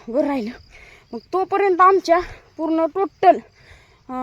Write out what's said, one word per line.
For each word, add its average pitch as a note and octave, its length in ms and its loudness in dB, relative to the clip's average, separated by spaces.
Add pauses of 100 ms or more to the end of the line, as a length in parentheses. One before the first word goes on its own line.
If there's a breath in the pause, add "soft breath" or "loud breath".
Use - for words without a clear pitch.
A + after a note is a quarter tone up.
घर B3+ 160 -2
राहिलं. C4+ 260 -4 (640 loud breath)
मग A#3 60 -12 (140)
तोपर्यंत F#4+ 480 -2
आमच्या F4+ 400 4 (360 loud breath)
पूर्ण D#4+ 380 -2
टोटल, F#4 440 2 (720 soft breath)
अ, B3+ 40 -14 (100)